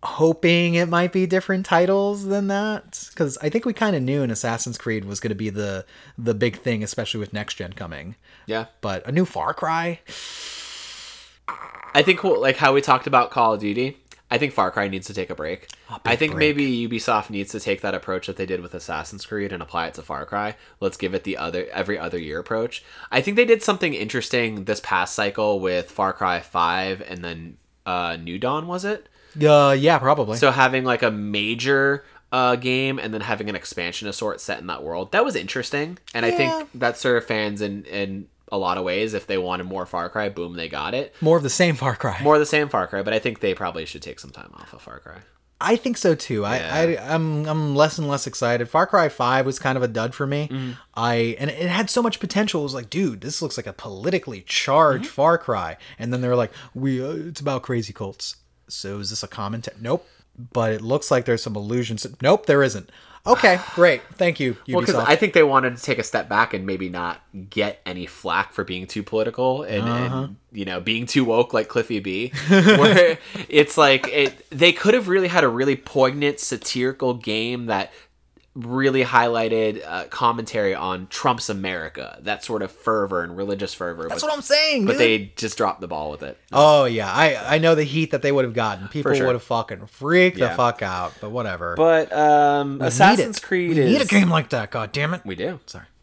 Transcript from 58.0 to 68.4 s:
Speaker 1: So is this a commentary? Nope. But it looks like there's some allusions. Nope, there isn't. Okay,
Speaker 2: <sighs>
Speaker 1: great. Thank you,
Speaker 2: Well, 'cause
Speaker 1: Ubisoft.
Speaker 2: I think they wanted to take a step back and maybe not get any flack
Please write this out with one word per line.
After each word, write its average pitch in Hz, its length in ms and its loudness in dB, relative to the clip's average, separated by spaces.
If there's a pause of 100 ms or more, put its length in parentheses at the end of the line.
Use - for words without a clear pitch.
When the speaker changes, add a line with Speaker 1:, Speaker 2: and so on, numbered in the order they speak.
Speaker 1:
So 98 320 -8
is 98 100 -8
this 110 140 -6
a 101 40 -14
commentary? 110 520 -8
Nope. 120 260 -4 (460)
But 113 200 2
it 107 100 -4
looks 131 280 -2
like 127 140 4
there's 117 180 0
some 107 140 -8
allusions. 113 500 -4 (140)
Nope, 135 260 4
there 143 160 6
isn't. 107 280 -2 (360)
Okay, 208 400 6
Speaker 2:
<sighs> - 80 -14
Speaker 1:
great. 170 280 6 (140)
Thank 175 220 2
you, 127 180 0 (120)
Speaker 2:
Well, 127 160 0
'cause 180 100 2
Speaker 1:
Ubisoft. 117 140 2
Speaker 2:
I 151 80 8
think 190 160 2
they 170 100 8
wanted 131 360 4
to - 40 -12
take 127 160 -2
a 113 40 -2
step - 260 -2
back 107 240 2
and 95 140 -6
maybe 95 240 -4
not 87 320 -6 (260)
get 104 380 -2
any 90 200 -8
flack 92 460 -4